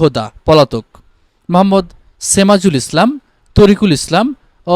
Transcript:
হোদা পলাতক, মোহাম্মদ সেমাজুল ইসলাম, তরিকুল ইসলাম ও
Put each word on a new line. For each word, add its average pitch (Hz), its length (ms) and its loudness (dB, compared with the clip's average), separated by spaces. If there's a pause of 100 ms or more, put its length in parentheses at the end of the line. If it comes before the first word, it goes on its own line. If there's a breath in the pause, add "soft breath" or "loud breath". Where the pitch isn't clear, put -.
হোদা 120 240 -2 (200)
পলাতক, 139 420 0 (600)
মোহাম্মদ 190 380 0 (360)
সেমাজুল 196 540 0
ইসলাম, 156 320 -2 (480)
তরিকুল 202 360 2
ইসলাম 175 340 -2 (400)
ও 175 100 -2